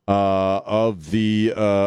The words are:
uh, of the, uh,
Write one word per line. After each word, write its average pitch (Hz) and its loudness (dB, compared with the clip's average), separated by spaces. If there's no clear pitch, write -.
uh, 98 0
of 104 -2
the, 110 0
uh, 107 -6